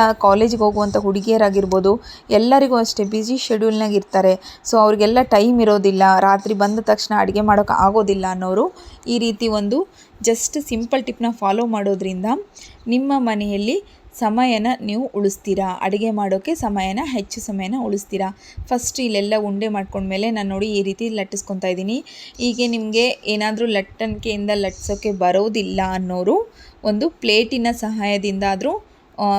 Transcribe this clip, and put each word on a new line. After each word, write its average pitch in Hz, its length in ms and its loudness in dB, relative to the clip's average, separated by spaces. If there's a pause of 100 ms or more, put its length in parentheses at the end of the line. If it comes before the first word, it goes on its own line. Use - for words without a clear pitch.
(240)
ಕಾಲೇಜಿಗೆ 214 420 4
ಹೋಗುವಂಥ 208 300 0 (100)
ಹುಡುಗಿಯರಾಗಿರ್ಬೋದು, 196 840 2 (460)
ಎಲ್ಲರಿಗೂ 254 460 4
ಅಷ್ಟೇ 220 200 -2 (100)
ಬ್ಯುಸಿ 220 220 -2 (120)
ಶೆಡ್ಯೂಲ್ನಾಗ 214 520 0
ಇರ್ತಾರೆ. 190 340 2 (340)
So 226 160 2
ಅವ್ರಿಗೆಲ್ಲ 214 340 4 (180)
ಟೈಮ್ 233 300 4
ಇರೋದಿಲ್ಲ, 196 360 4 (260)
ರಾತ್ರಿ 202 360 2
ಬಂದ 214 160 -2 (120)
ತಕ್ಷಣ 214 220 0 (100)
ಅಡುಗೆ 196 260 0
ಮಾಡೋಕೆ 202 260 4 (100)
ಆಗೋದಿಲ್ಲ 196 400 2 (100)
ಅನ್ನೋರು 185 300 0 (480)
ಈ 240 120 0
ರೀತಿ 226 220 -2 (120)
ಒಂದು 202 180 0 (500)
just - 280 -2 (160)
ಸಿಂಪಲ್ 233 360 -2
ಟಿಪ್ನ 233 220 -4 (120)
ಫಾಲೋ 208 220 0 (120)
ಮಾಡೋದ್ರಿಂದ 190 500 -4 (680)
ನಿಮ್ಮ 269 180 0 (180)
ಮನೆಯಲ್ಲಿ 208 480 -2 (420)
ಸಮಯನ 226 480 0 (200)
ನೀವು 220 160 -4 (140)
ಉಳಿಸ್ತೀರಾ, 196 480 -2 (200)
ಅಡುಗೆ 202 220 -2 (100)
ಮಾಡೋಕ್ಕೆ 196 340 -2 (100)
ಸಮಯನ, 196 380 -2 (120)
ಹೆಚ್ಚು 214 320 -6
ಸಮಯನ 196 320 -6 (100)
ಉಳಿಸ್ತೀರಾ. 202 420 -4 (420)
ಫಸ್ಟ್ 247 340 -4
ಇಲ್ಲೆಲ್ಲ 208 300 -2 (140)
ಉಂಡೆ 202 280 -4
ಮಾಡ್ಕೊಂಡ್ಮೇಲೆ 196 600 -4
ನಾನು 202 180 -4
ನೋಡಿ 196 140 -4 (100)
ಈ - 100 2
ರೀತಿ 196 180 -6 (120)
ಲಟ್ಟಿಸ್ಕೊತಾ 196 560 -6
ಇದ್ದೀನಿ. 196 240 -4 (420)
ಹೀಗೆ 240 340 -2
ನಿಮಗೆ 220 320 0 (280)
ಏನಾದರೂ 214 420 -2
ಲಟ್ಟಣಿಕೆಯಿಂದ 208 760 -6 (140)
ಲಟ್ಟಿಸೋಕ್ಕೆ 202 480 -4 (120)
ಬರೋದಿಲ್ಲ 190 560 0 (180)
ಅನ್ನೋರು 185 380 0 (540)
ಒಂದು 214 180 0 (140)
ಪ್ಲೇಟಿನ 233 460 2 (160)
ಸಹಾಯದಿಂದ 202 600 -2 (100)
ಆದರೂ, 254 200 -4 (500)
ಆ, - 20 0 (120)